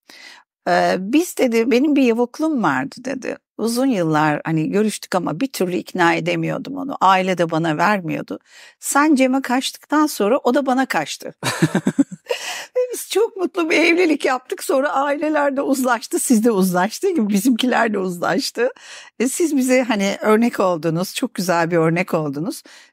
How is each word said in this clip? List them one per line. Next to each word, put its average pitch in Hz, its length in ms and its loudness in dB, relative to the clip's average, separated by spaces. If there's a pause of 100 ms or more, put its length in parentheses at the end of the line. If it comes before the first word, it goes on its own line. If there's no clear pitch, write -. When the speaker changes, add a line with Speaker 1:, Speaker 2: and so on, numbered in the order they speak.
(680)
Speaker 1:
Ee, 180 300 2
biz," 247 400 0
dedi, 233 320 2
"benim 269 260 4
bir 285 60 4
yavuklum 240 600 0
vardı." 135 360 0
dedi. - 380 -8 (220)
"Uzun 233 280 -2
yıllar 156 580 2
hani 156 260 0
görüştük 208 440 -2
ama 175 260 -4
bir 269 120 0
türlü 180 240 -2
ikna 170 380 0
edemiyordum 165 640 -4
onu. - 240 -8
Aile 185 380 2
de 170 120 0
bana 160 260 0
vermiyordu. 175 600 -2 (420)
Sen 294 340 2
Cem'e 262 280 2
kaçtıktan 269 640 -2
sonra 226 320 0
o 247 160 0
da 277 120 0
bana 262 200 2
kaçtı." - 560 -4
Speaker 2:
<laughs> - 0 - (1300)
Speaker 1:
Ve 508 40 2 (120)
biz - 180 -10
çok 415 260 0
mutlu 349 340 -4
bir 330 80 2
evlilik 339 460 2
yaptık. 269 400 -4
Sonra 277 280 0
aileler 285 640 0
de 277 60 -2
uzlaştı, 254 560 -2
siz 220 260 2
de 247 60 6
uzlaştı 190 600 0
gibi 233 180 0
bizimkiler 226 680 2
de 202 40 -2
uzlaştı. 185 680 -2 (500)
E, 233 100 0
siz 311 280 0
bize 254 260 2
hani 202 380 0
örnek 220 400 2
oldunuz, 170 540 0
çok - 200 -4
güzel 170 360 0
bir 170 60 2
örnek 165 380 2
oldunuz. 156 480 -4 (300)